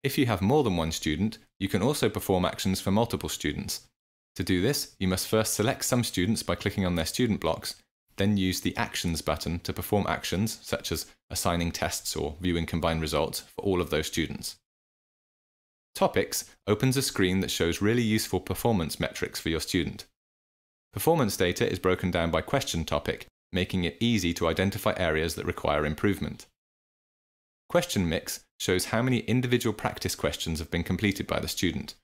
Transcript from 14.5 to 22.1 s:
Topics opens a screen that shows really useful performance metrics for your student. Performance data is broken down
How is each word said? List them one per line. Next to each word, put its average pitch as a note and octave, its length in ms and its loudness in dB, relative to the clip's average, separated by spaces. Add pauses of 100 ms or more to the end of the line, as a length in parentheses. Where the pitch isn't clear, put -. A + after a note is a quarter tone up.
Topics - 520 0 (200)
opens B2+ 320 4
a C3 60 2
screen F#2+ 380 2
that - 100 -2
shows E2+ 320 0
really A#2 180 4
useful G#2+ 380 0
performance F#2 600 0
metrics - 400 -4
for E2 100 -2
your D#2+ 120 0
student. - 440 -2 (880)
Performance C#3 460 2
data F2+ 340 2
is F2+ 60 -4
broken F#2 320 2
down E2+ 220 0